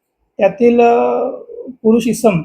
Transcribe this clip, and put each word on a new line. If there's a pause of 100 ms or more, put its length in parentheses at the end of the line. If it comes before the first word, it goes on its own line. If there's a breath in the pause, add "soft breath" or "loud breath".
(380)
त्यातील,
अ, (540)
पुरुष
इसम